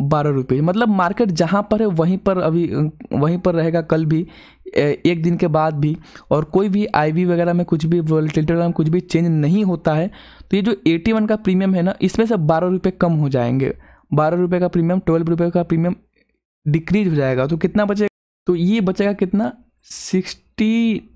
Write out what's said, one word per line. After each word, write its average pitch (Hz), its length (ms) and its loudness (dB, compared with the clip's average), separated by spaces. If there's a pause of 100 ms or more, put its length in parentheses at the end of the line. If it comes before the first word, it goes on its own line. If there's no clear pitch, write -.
बारह 147 300 0
रुपये। 131 300 0
मतलब 196 280 0
मार्केट 196 420 0
जहाँ 175 400 0
पर 214 100 0
है 226 60 0
वहीं 175 320 0
पर 190 200 0
अभी, 165 280 0 (460)
वहीं 156 260 0
पर 180 160 0
रहेगा 165 260 0
कल 160 260 0
भी, 160 200 0 (500)
ए, 143 300 0
एक 170 160 0
दिन 175 140 0
के 180 100 0
बाद 156 280 0
भी, 151 220 -2 (340)
और 147 140 2
कोई 190 240 0
भी 208 180 0
आईवी 156 380 0
वगैरह 175 280 2
में 175 140 0
कुछ 160 200 -2
भी, 170 140 2
वोलेटिलिटी 156 520 0
वगैरह 170 140 0
में 170 80 -2
कुछ 156 140 0
भी 175 120 0
चेंज 175 260 0
नहीं 165 380 2
होता 165 300 0
है। 165 160 -2 (400)
तो 190 60 2
ये 202 60 2
जो 226 140 0 (100)
एटी 165 260 0
वन 220 140 0
का 214 100 0
प्रीमियम 190 380 0
है 175 80 0
ना, 190 200 0
इसमें 214 240 2
से 220 100 0
बारह 165 320 2
रुपये 185 240 0
कम 175 200 0
हो 151 160 0
जाएंगे। 127 460 0 (400)
बारह 156 220 2
रुपये 180 240 0
का 180 80 0
प्रीमियम, 175 320 0
ट्वेल्व 165 260 0
रुपये 170 240 0
का 175 120 0
प्रीमियम 170 340 -2 (720)
डिक्रीज 175 400 0
हो 160 60 0
जाएगा। 131 320 0
तो 160 100 -2
कितना 190 280 0
बचेगा? 202 240 0 (380)
तो 180 100 2
ये 190 240 0
बचेगा 196 320 0
कितना? 202 520 -2 (180)
सिक्सटी - 1200 -2 (140)